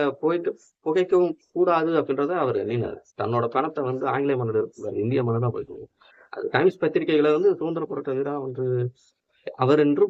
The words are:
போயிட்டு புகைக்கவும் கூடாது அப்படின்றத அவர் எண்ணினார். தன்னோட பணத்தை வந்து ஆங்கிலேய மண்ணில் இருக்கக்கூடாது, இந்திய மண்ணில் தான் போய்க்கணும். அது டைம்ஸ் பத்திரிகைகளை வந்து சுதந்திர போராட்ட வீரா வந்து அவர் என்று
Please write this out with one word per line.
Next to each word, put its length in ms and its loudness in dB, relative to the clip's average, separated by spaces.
போயிட்டு 400 -2
புகைக்கவும் 520 2
கூடாது 400 2
அப்படின்றத 400 0
அவர் 240 0
எண்ணினார். 400 -4
தன்னோட 300 -2
பணத்தை 380 -2
வந்து 220 -4
ஆங்கிலேய 320 0
மண்ணில் 180 -2
இருக்கக்கூடாது, 460 -4
இந்திய 200 0
மண்ணில் 220 0
தான் 100 -2
போய்க்கணும். 360 -12
அது 180 -8
டைம்ஸ் 300 2
பத்திரிகைகளை 520 2
வந்து 240 4
சுதந்திர 300 -4
போராட்ட 260 -6
வீரா 260 -4
வந்து 260 -6
அவர் 220 4
என்று 320 4